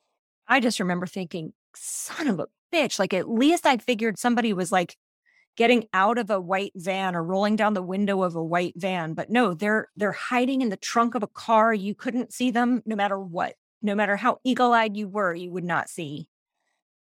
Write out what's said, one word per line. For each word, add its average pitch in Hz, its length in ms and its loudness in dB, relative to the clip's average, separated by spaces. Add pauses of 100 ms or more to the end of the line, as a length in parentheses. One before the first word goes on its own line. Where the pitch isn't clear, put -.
(480)
I 247 120 4
just 233 220 0
remember 180 260 -2
thinking, 170 460 -10 (200)
"Son - 540 -8
of 190 140 0
a - 60 -8 (260)
bitch." 294 260 0
Like, - 140 0
at 180 160 -2
least 277 360 4
I 269 120 4
figured 220 420 -2
somebody 240 320 0
was, 185 220 -2
like, 180 240 0 (580)
getting 233 380 4
out 202 240 4
of 214 120 -2
a 202 120 0
white 196 340 -2
van 185 400 -2
or 170 80 -2
rolling 196 320 2
down 214 200 2
the 185 60 -2
window 190 420 0
of 170 120 0
a 165 80 -2
white 175 320 -2
van. 175 380 -4
But 165 160 -6
no, 220 240 2
they're, 208 420 0
they're 196 160 -2
hiding 254 500 -2
in 247 80 0
the 190 80 -2
trunk 240 380 0
of 208 80 -4
a 202 40 -4
car. 226 460 2
You 202 220 -4
couldn't 240 380 -6
see 247 180 0
them 240 340 2
no 220 120 -4
matter 196 200 0
what. 180 380 -6 (260)
No 202 140 0
matter 202 220 2
how 226 260 0
eagle-eyed 240 540 2
you 214 100 -6
were, 190 260 -2
you 175 180 -10
would 175 120 -6
not 165 260 -2
see 151 380 -10 (840)